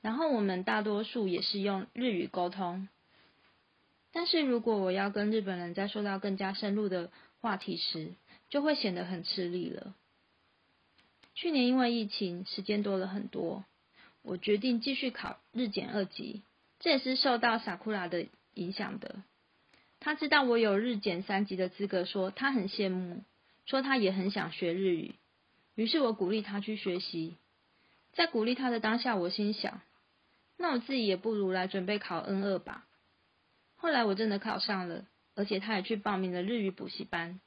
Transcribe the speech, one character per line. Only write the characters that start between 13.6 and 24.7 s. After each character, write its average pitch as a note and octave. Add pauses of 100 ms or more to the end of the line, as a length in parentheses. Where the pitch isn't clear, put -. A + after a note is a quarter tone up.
我 F3+
决 G#3
定 A#3
继 C4+
续 B3+
考 - (140)
日 A#3+
检 -
二 G3+
级， - (380)
这 E4+
也 C#4
是 C4
受 B3+
到 A3+
Sakura F#3+
的 E3+ (280)
影 E3+
响 -
的。 - (760)
他 D4+
知 D4
道 D4
我 A#3+
有 G#3+
日 A3+
检 G3
三 G3+
级 F#3+
的 F#3
资 G3
格， F#3
说 F#3+
他 C4+
很 G3+
羡 G3
慕， F3+ (440)
说 C4+
他 C4+
也 F#3+
很 F#3+
想 F3
学 E3+